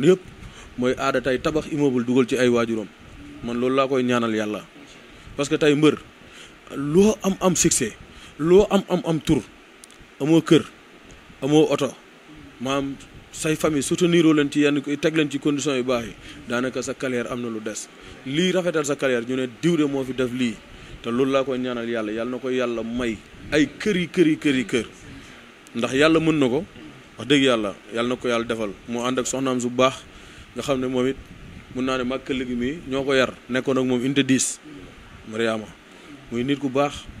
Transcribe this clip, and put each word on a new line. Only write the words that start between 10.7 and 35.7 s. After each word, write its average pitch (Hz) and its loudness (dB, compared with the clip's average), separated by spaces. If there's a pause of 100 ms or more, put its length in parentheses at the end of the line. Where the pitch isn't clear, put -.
amoo 147 6
oto, 135 0 (640)
maam 139 -4 (360)
say 156 -2
famille 156 0
soutenir 170 4
leen 143 2
ci 147 0
yenn, 143 2 (180)
teg 160 0
leen 151 0
ci 139 -4
conditions 143 0
yu 123 0
baax 120 -2
yi, 95 -14 (360)
daanaka 123 -2
sa 127 -8
carrière 123 -4
am 123 -6
na 120 -6
lu 110 -6
des. 107 -10 (380)
Lii 165 0
rafetal 165 0
sa 139 -2
carrière, 123 0
ñu 127 -4
ne 131 -2 (140)
diw 170 4
de 151 4
moo 139 -2
fi 127 -6
def 123 -2
lii, 123 -2 (460)
te 117 -8
loolu 131 2
laa 135 2
koy 131 -2
ñaanal 123 -4
Yàlla, 110 -4
Yàlla 113 -4
na 127 -6
ko 127 -6
Yàlla 120 -2
may 117 -4 (360)
ay 147 2 (100)
kër 208 0
yi, 175 -2
kër 175 4
yi, 156 2
kër 143 0
yi, 123 0
kër. 113 -2 (880)
Ndax 117 -4
Yàlla 156 4
mën 160 2
na 135 4
ko, 151 -2 (520)
wax 113 -10
dëgg 139 4
Yàlla, 110 2 (220)
Yàlla 120 -2
na 127 -2
ko 127 -6
Yàlla 117 0
defal. 113 -4 (180)
Mu 120 -4
ànd 127 -2
ak 120 -4
soxnaam 131 -2
su 123 -2
baax, 127 0 (520)
nga 120 -6
xam 131 -2
ne 131 -2
moom 127 0
it 135 -2 (580)
mun 127 -4
naa 131 0
ne 127 -4
mag 131 -4
këll 131 -4
gi 123 -6
mii 131 -4 (100)
ñoo 135 -2
ko 139 0
yar, 127 4 (200)
nekkoon 131 0
ak 131 2
moom 123 0
unité 139 2
dix, 127 0 (720)
Mariama. 110 -2 (680)